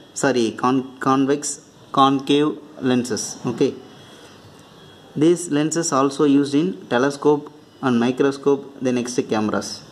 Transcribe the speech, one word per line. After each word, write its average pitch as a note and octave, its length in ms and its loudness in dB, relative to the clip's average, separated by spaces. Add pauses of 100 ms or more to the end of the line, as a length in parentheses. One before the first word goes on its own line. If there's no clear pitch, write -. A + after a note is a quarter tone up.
(160)
sorry, B2 360 0
con-, B2+ 480 -2
convex C#3 640 -2 (300)
concave C#3+ 640 2 (240)
lenses. B2 640 -2
Okay, B2+ 300 -2 (1400)
these E3 360 0
lenses D#3 400 0
also C#3 320 2
used C#3 320 4
in F3 320 -2
telescope C#3+ 640 0 (300)
and B2 180 2
microscope, C#3 840 0
the C3 100 0
next B2 280 -2 (100)
cameras. G#2 640 -2